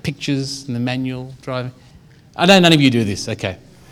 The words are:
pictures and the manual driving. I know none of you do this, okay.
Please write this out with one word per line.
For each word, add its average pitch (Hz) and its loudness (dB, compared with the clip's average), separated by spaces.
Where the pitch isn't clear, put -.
pictures 135 -6
and 123 -8
the 120 -6
manual 127 -6
driving. 127 -8
I 175 0
know 196 6
none 170 6
of 156 6
you 135 6
do 117 2
this, 98 -4
okay. 101 -6